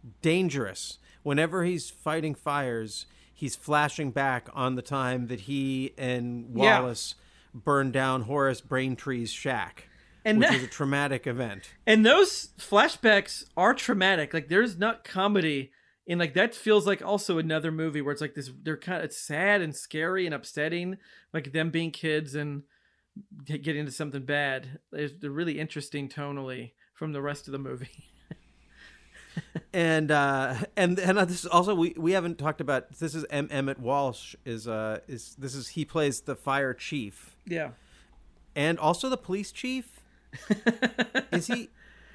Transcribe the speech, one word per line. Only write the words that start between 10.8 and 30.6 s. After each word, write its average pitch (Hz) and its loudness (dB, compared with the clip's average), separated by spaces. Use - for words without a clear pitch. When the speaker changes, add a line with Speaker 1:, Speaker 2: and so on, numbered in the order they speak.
Speaker 1:
event. 117 -6
Speaker 2:
And 220 8
those 349 6
flashbacks 208 4
are 208 6
traumatic. 190 2
Like, 151 -2
there's 190 4
not 214 0
comedy 170 2
in, 175 0
like, 160 0
that 226 4
feels 208 4
like 196 0
also 196 0
another 160 0
movie 160 -2
where 139 -2
it's 143 -4
like 151 -6
this, 127 -10
they're 156 -4
kinda, 170 -6
it's 143 -8
sad 190 2
and 151 -4
scary 180 -2
and 156 -4
upsetting, 170 -4
like, 135 -6
them 160 0
being 165 -2
kids 151 -2
and 147 -6
g-, 147 -4
getting 147 -4
into 139 -6
something 139 -8
bad. 139 -4
It's, 147 -4
they're 147 -6
really 151 -2
interesting 147 -8
tonally 135 -8
from 156 -6
the 139 -6
rest 143 -6
of 135 -12
the 139 -6
movie. 131 -10
<laughs> - -14
Speaker 1:
And, 160 2
uh, 139 2